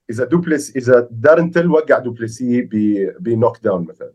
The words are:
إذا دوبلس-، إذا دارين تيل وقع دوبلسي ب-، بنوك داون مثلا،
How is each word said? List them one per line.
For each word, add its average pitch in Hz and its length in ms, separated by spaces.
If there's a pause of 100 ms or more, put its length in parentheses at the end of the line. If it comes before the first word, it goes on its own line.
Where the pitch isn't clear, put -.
(100)
إذا 120 140
دوبلس-، 151 520
إذا 123 340
دارين 156 400
تيل 170 200
وقع - 280
دوبلسي 120 640
ب-، 104 580
بنوك 113 420
داون 92 240
مثلا، - 280